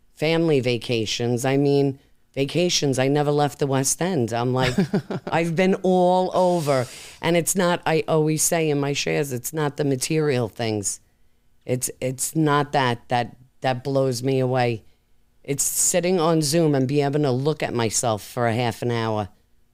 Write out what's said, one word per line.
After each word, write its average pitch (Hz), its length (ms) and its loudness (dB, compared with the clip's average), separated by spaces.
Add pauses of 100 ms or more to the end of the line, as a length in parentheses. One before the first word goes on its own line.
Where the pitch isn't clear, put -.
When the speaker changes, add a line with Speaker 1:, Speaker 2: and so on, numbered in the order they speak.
(160)
Speaker 1:
family 160 460 2
vacations. 120 840 -2
I 135 140 2
mean, 139 420 2 (340)
vacations, 143 640 0
I 135 120 2
never 147 200 2
left 147 300 0
the 147 80 0
West 135 340 0
End. 143 320 0
I'm 123 200 0
like, 127 200 0 (280)
Speaker 2:
<laughs> - 260 -10
Speaker 1:
I've 165 280 -2
been 185 280 2
all 185 500 2
over. 160 540 2 (340)
And 170 160 2
it's 160 180 0
not, 175 300 0
I 160 220 0
always 156 340 0
say 160 280 0
in 143 100 0
my 139 140 -2
shares, 151 400 -4
it's 123 200 -8
not 147 240 -4
the 151 60 -2
material 139 640 0
things. 107 520 -4 (680)
It's, 127 260 -4 (100)
it's 131 340 -6
not 147 360 2
that, 127 380 0
that, 120 260 -2 (260)
that 127 220 -2
blows 135 400 0
me 135 160 0
away. 123 440 0 (600)
It's 139 200 -4
sitting 180 560 0
on 170 220 4
Zoom 156 320 2
and 131 140 2
be 143 140 2
able 143 180 0
to 143 120 2
look 139 300 -2
at 87 120 -4
myself 113 500 0
for 120 240 -2
a 110 80 0
half 117 260 -2
an 120 100 -2
hour, 110 380 -2 (440)